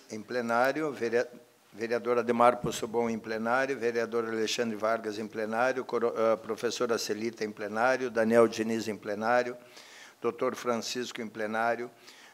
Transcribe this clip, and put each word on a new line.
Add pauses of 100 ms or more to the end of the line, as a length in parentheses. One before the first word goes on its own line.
em
plenário,
verea-, (460)
vereador
Ademar
Poçobon
em
plenário,
vereador
Alexandre
Vargas
em
plenário,
coro-,
ah,
professora
Celita
em
plenário,
Daniel
Diniz
em
plenário, (640)
doutor
Francisco
em
plenário, (420)